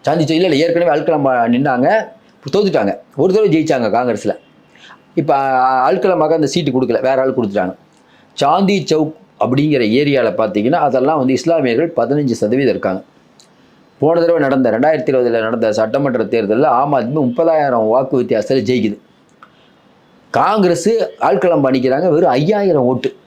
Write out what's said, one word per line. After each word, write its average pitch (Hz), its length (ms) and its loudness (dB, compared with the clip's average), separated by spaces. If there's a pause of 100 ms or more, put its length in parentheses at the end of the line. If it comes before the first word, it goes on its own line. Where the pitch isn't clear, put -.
சாந்தி 156 260 0
சவுக், 160 160 0
இல்ல, 180 120 2
இல்ல, 147 120 2
ஏற்கனவே 170 340 0
அல்கலம்பா 147 320 0
நின்னாங்க, 131 720 0 (520)
தோத்துட்டாங்க. 147 400 0 (200)
ஒரு 180 180 0
தடவை 202 220 2
ஜெயிச்சாங்க 143 340 0
காங்கிரஸ்ல. 110 460 -2 (760)
இப்ப, 151 200 0
ஆ, 131 560 0
ஆட்களமாக 175 420 0
அந்த 156 140 0
சீட்டு 147 240 -2
கொடுக்கல, 120 320 0
வேற 131 180 0
ஆள் 131 140 0
கொடுத்துட்டாங்க. 101 400 -2 (580)
சாந்தி 180 540 0
சவுக் 156 300 -2 (240)
அப்படிங்கிற 135 420 0
ஏரியால 120 520 0
பார்த்தீங்கன்னா, 110 380 0
அதெல்லாம் 139 460 0
வந்து 131 140 0
இஸ்லாமியர்கள் 143 640 0
பதினஞ்சு 127 340 0
சதவீதம் 117 400 0
இருக்காங்க. 104 320 -4 (960)
போன 165 220 2
தடவை 170 200 2
நடந்த, 131 300 0
ரெண்டாயிரத்தி 143 380 0
இருபதுல 123 320 0
நடந்த 110 320 -2
சட்டமன்ற 117 520 -2
தேர்தல்ல 123 400 0
ஆம் 143 300 2
ஆத்மி 127 240 -2
முப்பதாயிரம் 139 720 0
வாக்கு 131 320 0
வித்தியாசத்துல 120 420 0
ஜெயிக்குது. 107 360 -2 (1300)
காங்கிரஸ் 180 580 0 (320)
ஆட்களம் 165 440 2
பண்ணிக்கிறாங்க, 131 460 0
வெறும் 147 200 2
ஐயாயிரம் 165 520 0
ஓட்டு. 123 320 -2 (120)